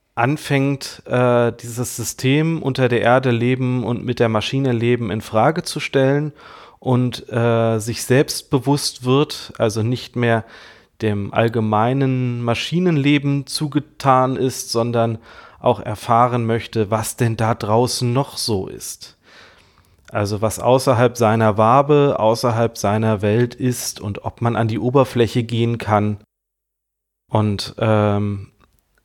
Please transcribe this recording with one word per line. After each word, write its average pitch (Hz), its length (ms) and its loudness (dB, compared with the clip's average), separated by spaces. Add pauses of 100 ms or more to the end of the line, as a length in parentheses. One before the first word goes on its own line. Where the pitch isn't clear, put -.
(140)
anfängt, 139 920 -2
äh, 120 460 2
dieses 117 440 -8
System 147 640 0
unter 131 280 0
der 117 100 2
Erde 127 300 4
leben 123 520 0
und 113 220 -4
mit 120 160 -4
der 120 80 4
Maschine 123 440 0
leben 117 380 0
in 92 120 -4
Frage 143 400 0
zu - 180 -8
stellen 143 540 0 (440)
und, 123 540 -2
äh, 113 460 2
sich 110 260 -6
selbst - 460 0
bewusst 135 560 -2
wird, 139 500 0
also 110 260 0
nicht 120 320 -4
mehr 117 300 2 (560)
dem 101 320 -2
allgemeinen 120 1120 0
Maschinenleben 143 1000 0
zugetan 135 920 0
ist, - 340 -4
sondern 117 460 0 (440)
auch 117 200 0
erfahren 117 640 0
möchte, 113 460 -2
was 110 260 -2
denn 113 220 0
da 113 160 0
draußen 117 580 0
noch 139 240 -2
so 101 320 -4
ist. - 480 -16 (920)
Also 104 320 -4
was 107 160 -2
außerhalb 123 580 2
seiner 110 400 2
Wabe, 139 600 4
außerhalb 113 580 0
seiner 107 460 0
Welt 113 320 2
ist - 440 -4
und - 280 -8
ob - 160 -8
man 117 140 0
an 113 120 0
die 113 100 -2
Oberfläche 123 640 2
gehen 117 360 -2
kann. 104 400 0 (1120)
Und, 107 480 -2
ähm, 104 680 0 (560)